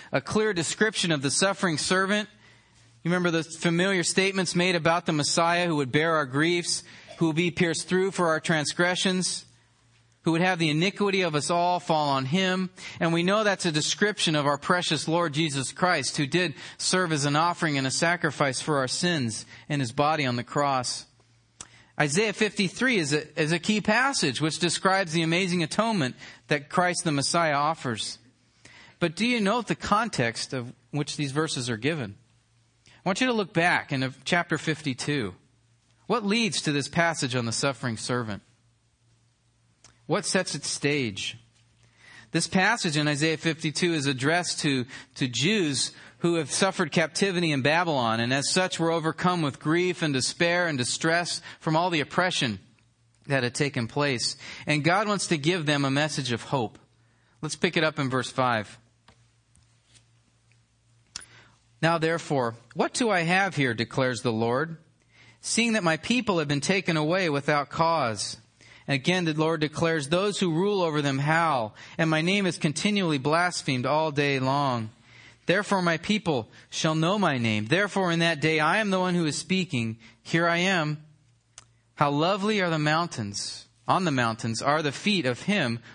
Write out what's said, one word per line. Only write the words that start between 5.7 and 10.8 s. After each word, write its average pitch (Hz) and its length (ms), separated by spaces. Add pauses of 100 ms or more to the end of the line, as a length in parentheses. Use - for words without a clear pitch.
would 135 160
bear 160 220
our 151 120
griefs, 165 580 (340)
who 170 80
would 156 100
be 175 140
pierced 165 360
through 185 260
for 175 160
our 156 120
transgressions, 175 1040 (800)
who 165 80
would 165 100
have 185 160
the 165 100
iniquity 190 540